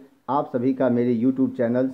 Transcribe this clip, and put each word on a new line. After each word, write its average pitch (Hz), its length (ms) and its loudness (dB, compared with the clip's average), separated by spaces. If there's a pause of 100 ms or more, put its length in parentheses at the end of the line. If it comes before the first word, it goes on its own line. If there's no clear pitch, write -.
(300)
आप 147 220 0
सभी 127 220 0
का 131 160 0
मेरे 120 260 0
YouTube 131 400 0
channel 127 380 0